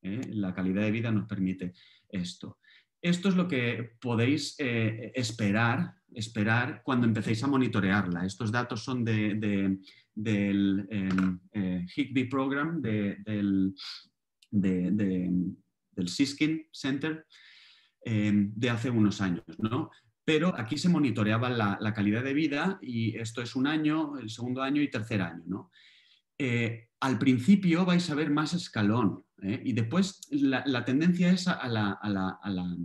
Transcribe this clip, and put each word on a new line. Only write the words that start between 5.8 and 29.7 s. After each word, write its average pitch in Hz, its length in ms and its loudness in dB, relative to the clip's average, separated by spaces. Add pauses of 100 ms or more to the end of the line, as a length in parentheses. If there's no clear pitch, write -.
esperar 113 720 -2
cuando 123 220 2
empecéis 113 380 0
a - 20 2
monitorearla. 98 760 2
Estos 104 260 -4
datos 120 320 -2
son 127 220 -2
de, 107 300 0
de, 98 440 0 (360)
del, 101 760 2
em, 95 480 0 (140)
eh, 90 420 -2
Higby 127 300 0
Program, 139 560 -2
de, 107 440 -2
del, 98 500 0 (760)
de, 92 400 2
de, 92 400 0 (640)
del 92 160 -4
Siskin 156 640 0
Center, 147 540 -6 (760)
em, 104 500 2
de 120 160 0
hace 117 200 -2
unos 107 300 4
años, 90 240 -2 (140)
¿no? 110 320 -2 (340)
Pero 156 340 2
aquí 123 180 -4
se 160 120 2
monitoreaba 113 600 4
la, 107 300 0
la 107 140 -2
calidad 107 300 2
de 135 100 -2
vida 156 480 0
y 113 340 -2
esto 117 260 -6
es 120 120 -8
un 135 140 2
año, 151 500 0
el 110 120 -10
segundo 123 320 -6
año 143 200 0
y 139 80 0
tercer 110 320 -2
año, 85 240 -6
¿no? 92 240 -8 (680)
Eh, 117 500 -2 (120)
al 131 180 0
principio 170 680 4
vais 175 260 2
a 147 40 -2
ver 147 160 0
más 151 240 0
escalón, 107 720 0 (180)
¿eh? 98 220 -2
Y 131 80 -2